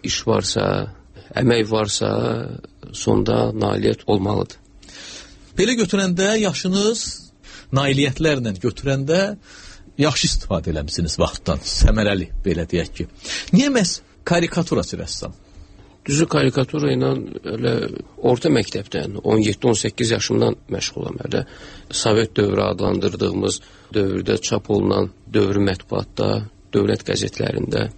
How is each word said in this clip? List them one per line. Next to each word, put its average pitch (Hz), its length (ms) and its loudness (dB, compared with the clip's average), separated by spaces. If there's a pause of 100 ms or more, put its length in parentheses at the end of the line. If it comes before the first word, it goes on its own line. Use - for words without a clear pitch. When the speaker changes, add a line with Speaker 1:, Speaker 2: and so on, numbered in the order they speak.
Speaker 1:
İş - 140 -4 (100)
varsa, 104 380 0 (720)
əmək 113 340 2
varsa, 107 380 0 (840)
sonda 110 440 2 (200)
nailiyyət 104 500 0
olmalıdır. 101 500 0 (1000)
Speaker 2:
Belə 226 220 2
götürəndə 190 480 2 (160)
yaşınız, 196 640 0 (680)
nailiyyətlərlə 139 880 2
götürəndə 135 600 0 (800)
yaxşı 147 280 2
istifadə 82 440 -2
eləmisiniz 78 480 -4
vaxtdan, - 440 0
səmərəli, 101 640 4 (160)
belə 85 240 0
deyək 85 280 -2
ki. 90 100 -6 (460)
Niyə 269 200 6
məhz 214 220 2 (340)
karikaturaçı 165 720 0
rəssam? - 320 -10 (720)
Speaker 1:
Düzü, 147 220 2
karikatura 143 680 0
ilə 131 220 2 (400)
elə 123 200 0 (540)
orta 123 240 2
məktəbdən, - 720 -2
on 110 180 4
yeddi, 104 300 2
on 107 80 2
səkkiz - 400 -2
yaşımdan 113 400 0 (160)
məşğulam. - 420 -6 (120)
Elə - 180 0 (420)
Sovet 110 480 2
dövrü 101 300 2
adlandırdığımız 95 960 0 (340)
dövrdə 98 480 0
çap - 280 -2
olunan 98 380 2 (240)
dövrü 101 380 2
mətbuatda, 101 600 -4 (440)
dövlət 104 340 2
qəzetlərində - 880 -2